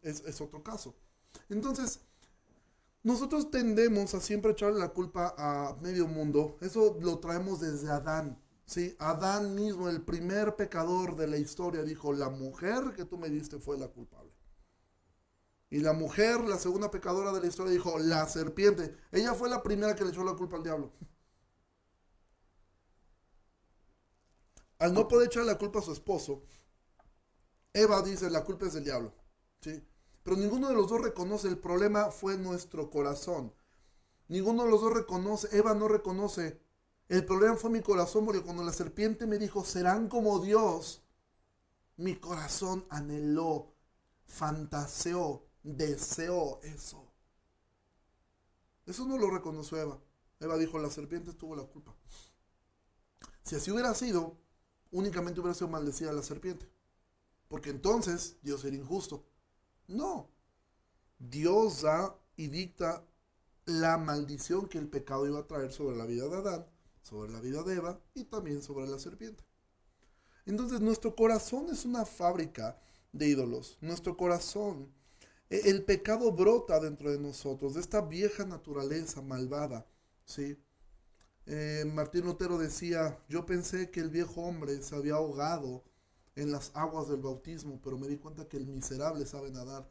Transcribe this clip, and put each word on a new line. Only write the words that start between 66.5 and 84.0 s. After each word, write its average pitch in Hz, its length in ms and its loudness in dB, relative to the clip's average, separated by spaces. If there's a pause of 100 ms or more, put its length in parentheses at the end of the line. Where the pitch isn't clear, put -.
sobre 107 300 -12
la 117 100 -12
vida 135 220 -4
de 185 120 -2
Eva 175 260 -6 (120)
y 247 120 -12
también 156 360 -6
sobre 135 260 -8
la 139 120 -6
serpiente. 220 440 -14 (1000)
Entonces 233 360 -2
nuestro 220 340 2
corazón 226 540 2
es 285 160 -4
una 240 200 -2
fábrica 165 720 -2 (320)
de 147 160 2
ídolos. 127 540 2
Nuestro 170 360 -4
corazón, 175 760 0 (580)
e-, 202 200 4
el 196 140 6
pecado 214 480 2
brota 190 480 6
dentro 147 320 -2
de 143 80 0
nosotros, 139 560 -4
de 170 60 -4
esta 202 200 0
vieja 190 440 -2
naturaleza 156 760 -6
malvada, 131 640 -4 (400)
¿sí? 143 320 -8 (920)
Eh, 151 380 -4
Martín 156 400 -2
Lutero 175 320 -2
decía, 160 720 -2
"Yo 165 180 -4
pensé 180 460 -2
que - 80 -6
el 165 100 -2